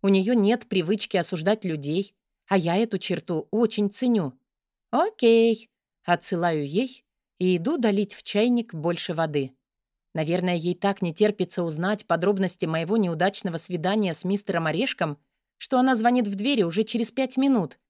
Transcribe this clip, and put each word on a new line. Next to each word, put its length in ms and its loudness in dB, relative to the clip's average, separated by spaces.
У 60 2
неё 240 4
нет 340 2
привычки 500 -2
осуждать 480 -2
людей, 520 -4
а 100 4
я 180 2
эту 220 0
черту 540 -4
очень 380 0
ценю. 420 0
«Окей», 800 2
отсылаю 640 -2
ей 380 -4
и 180 2
иду 220 -2
долить 360 0
в 100 -20
чайник 500 0
больше 400 -4
воды. 380 -2
Наверное, 420 0
ей 180 -2
так 260 -2
не 140 -4
терпится 480 0
узнать 440 -4
подробности 600 0
моего 300 -2
неудачного 640 -2
свидания 560 -2
с 100 -8
мистером 420 -2
Орешком, 500 -2
что 200 0
она 160 4
звонит 320 2
в 80 -4
двери 300 2
уже 180 0
через 300 -2
пять 240 -2
минут. 420 2